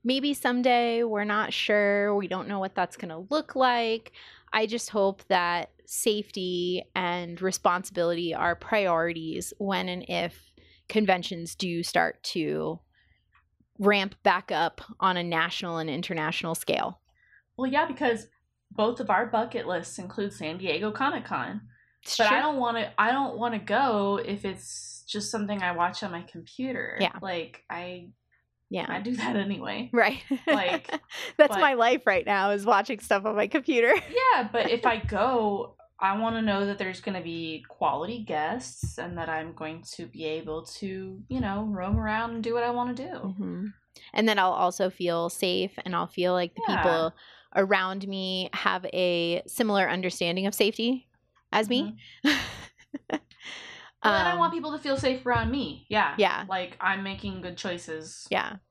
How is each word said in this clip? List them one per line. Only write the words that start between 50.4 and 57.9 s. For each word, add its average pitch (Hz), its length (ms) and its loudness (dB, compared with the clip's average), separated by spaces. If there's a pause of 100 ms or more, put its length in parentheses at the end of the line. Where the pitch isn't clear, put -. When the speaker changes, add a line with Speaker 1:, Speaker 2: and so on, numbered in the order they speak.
Speaker 1:
of 226 80 0
safety 233 540 0 (440)
as 214 180 2
me. 220 260 0 (300)
Speaker 2:
Mm-hmm. 285 120 4 (720)
Speaker 1:
<laughs> 311 80 -4 (840)
Speaker 2:
Well, 214 100 6
and 185 140 4
I 180 60 2
Speaker 1:
Um, 175 60 0
Speaker 2:
want 330 140 4
people 311 200 -4
to 302 40 -6
feel 285 180 0
safe 262 300 0
around 233 260 2
me. 247 380 -4
Yeah. 196 280 2
Speaker 1:
Yeah. 196 300 2
Speaker 2:
Like, 185 320 -6
I'm 190 240 0
making 196 380 -8
good 175 160 -10
choices 170 720 -10